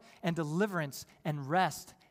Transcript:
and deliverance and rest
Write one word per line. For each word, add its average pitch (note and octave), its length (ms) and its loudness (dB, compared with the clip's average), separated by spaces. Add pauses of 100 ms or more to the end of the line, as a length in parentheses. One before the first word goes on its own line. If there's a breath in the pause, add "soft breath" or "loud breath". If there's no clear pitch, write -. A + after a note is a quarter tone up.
(220 loud breath)
and E3+ 140 0
deliverance E3 680 0 (180 soft breath)
and D3 260 -4
rest F3 440 2 (180 soft breath)